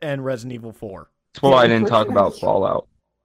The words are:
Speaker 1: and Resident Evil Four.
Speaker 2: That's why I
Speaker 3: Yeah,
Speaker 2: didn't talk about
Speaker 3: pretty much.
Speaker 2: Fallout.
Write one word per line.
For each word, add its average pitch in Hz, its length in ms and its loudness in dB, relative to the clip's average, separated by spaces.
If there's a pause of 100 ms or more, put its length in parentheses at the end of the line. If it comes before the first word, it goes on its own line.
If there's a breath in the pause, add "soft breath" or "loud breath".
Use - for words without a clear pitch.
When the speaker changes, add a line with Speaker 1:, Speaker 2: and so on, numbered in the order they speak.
Speaker 1:
and 139 240 -8
Resident 127 300 -8
Evil 113 180 -16
Four. 92 380 -16 (220)
Speaker 2:
That's - 100 -6
why 139 80 4
I 127 100 6
Speaker 3:
Yeah, 120 80 6
Speaker 2:
didn't 113 180 2
talk 107 220 0
about 101 220 2
Speaker 3:
pretty - 40 -18
much. - 60 -16
Speaker 2:
Fallout. 98 460 -2 (380)